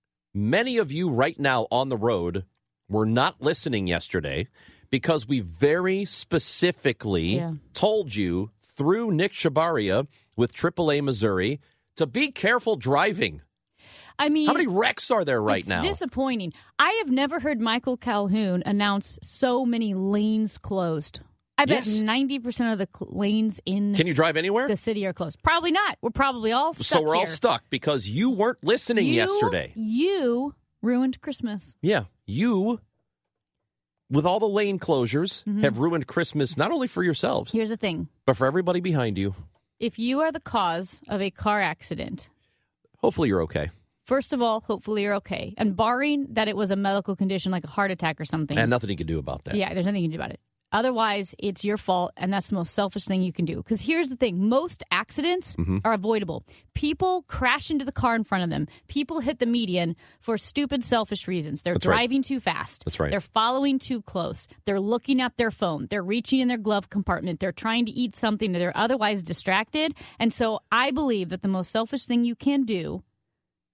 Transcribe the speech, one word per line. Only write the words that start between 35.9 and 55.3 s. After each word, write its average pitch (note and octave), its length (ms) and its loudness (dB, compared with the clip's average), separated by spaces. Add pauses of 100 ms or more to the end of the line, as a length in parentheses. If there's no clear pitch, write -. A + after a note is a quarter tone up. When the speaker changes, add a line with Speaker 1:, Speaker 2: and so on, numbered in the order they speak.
Speaker 1:
Christmas D3+ 500 -2
not E3 140 0
only C#4 160 0
for - 160 -2
yourselves, - 480 0
Speaker 2:
Here's A3 180 0
the A3 80 -4
thing. E3+ 300 -2 (180)
Speaker 1:
but B2+ 120 4
for B2 80 2
everybody F3 340 2
behind C3+ 380 0
you. G2 180 -2 (440)
Speaker 2:
If A3+ 200 -4
you B3+ 220 0
are D#4+ 100 2
the D4+ 80 -10
cause F#3 680 -2
of G3+ 140 -2
a G3 100 -2
car G#3 300 0
accident, - 680 -6 (720)
Speaker 1:
Hopefully F3 300 2
you're F#2+ 140 4
okay. D#2 280 -4 (340)
Speaker 2:
first C4+ 280 0
of B3+ 80 0
all, A3+ 200 2
hopefully G#3 420 -4
you're G3+ 120 0
okay. - 420 -8
And G#3 180 2
barring C4+ 580 0
that A3 140 0
it G#3 80 -2
was G3 160 0
a G3 40 2
medical G3 400 0
condition F#3+ 360 0
like F3+ 140 -2
a D#3 40 -14
heart G3 220 0
attack E3 300 -2
or D#3 40 -6
something. D#3 320 -2
Speaker 1:
And A2+ 120 4
nothing A#2+ 200 2
you G2+ 80 -2
can E2 100 -6
do D#2+ 120 -2
about C#2 260 -6
that. - 100 -4
Speaker 2:
Yeah, G3 180 -2
there's F3 120 -2
nothing G3 180 0
you E3 60 0
can D#3 80 -6
do D#3 60 -8
about - 80 -8
it. - 80 -14 (320)
Otherwise, A3 640 0
it's F#3+ 260 -6
your G#3 140 0
fault, F3+ 400 0
and F#3 160 -2
that's G3 160 -2
the G#3+ 60 0
most E3+ 180 -2
selfish G3+ 320 -2
thing F#3+ 160 0
you F#3 100 0
can E3+ 140 -2
do. D#3+ 160 -6
'Cause - 200 -2
here's D#4+ 280 0
the C4 60 -6
thing. G3+ 340 2
Most D4 400 0
accidents D#4 680 -2